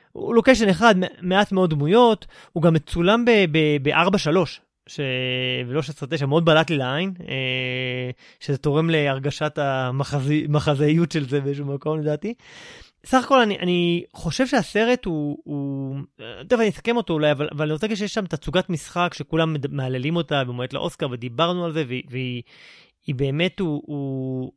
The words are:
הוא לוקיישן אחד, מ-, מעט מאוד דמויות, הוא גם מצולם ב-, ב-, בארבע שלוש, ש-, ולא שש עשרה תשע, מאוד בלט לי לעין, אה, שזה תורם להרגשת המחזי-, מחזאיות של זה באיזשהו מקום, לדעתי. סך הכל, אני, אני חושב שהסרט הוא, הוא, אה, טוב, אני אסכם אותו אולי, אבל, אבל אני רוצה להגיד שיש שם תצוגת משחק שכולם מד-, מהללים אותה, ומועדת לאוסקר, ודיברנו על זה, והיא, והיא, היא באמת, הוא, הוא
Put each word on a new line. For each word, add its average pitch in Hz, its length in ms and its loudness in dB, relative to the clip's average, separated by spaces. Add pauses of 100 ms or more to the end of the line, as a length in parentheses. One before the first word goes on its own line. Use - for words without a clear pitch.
(120)
הוא - 240 -2
לוקיישן 226 340 6
אחד, 196 280 6
מ-, 185 60 0 (260)
מעט 196 220 2
מאוד 185 180 4
דמויות, 196 560 4 (280)
הוא 160 100 -2
גם 165 100 6
מצולם 180 520 2
ב-, 220 260 6
ב-, 151 320 2
בארבע 165 340 2
שלוש, 160 440 0 (260)
ש-, - 120 -14 (680)
ולא 139 140 -2
שש 147 80 -6
עשרה 139 200 -10
תשע, 143 160 -2
מאוד 156 200 2
בלט 160 240 4
לי 160 80 0
לעין, 143 360 -2 (160)
אה, 127 800 -4 (300)
שזה 139 180 -4
תורם 156 320 0
להרגשת 147 680 -2
המחזי-, 135 920 -2
מחזאיות 151 640 2
של 143 180 -2
זה 143 120 -2
באיזשהו 139 240 -6
מקום, 143 340 -4
לדעתי. 151 340 -4 (720)
סך 254 180 2
הכל, 254 180 4
אני, 208 180 2
אני 175 440 0 (100)
חושב 247 340 -2
שהסרט 240 580 0
הוא, 147 380 -4
הוא, 139 520 -6 (260)
אה, 110 280 -14
טוב, 240 100 4
אני 220 100 2
אסכם 240 280 -2
אותו 208 160 -2
אולי, 151 180 2
אבל, 147 200 0
אבל 151 140 -4
אני 151 80 -2
רוצה 156 140 -4
להגיד 208 100 -2
שיש 202 160 -6
שם 214 120 -2
תצוגת 170 440 -2
משחק 175 440 -2
שכולם 160 400 0
מד-, 143 200 -4
מהללים 131 420 -4
אותה, 147 320 0
ומועדת 123 260 -6
לאוסקר, - 380 -4
ודיברנו 131 540 -2
על 165 80 -4
זה, 156 140 -2
והיא, 127 220 -6
והיא, 123 320 -6 (640)
היא 143 80 -2
באמת, 143 440 -2
הוא, 151 260 -2
הוא 131 720 -6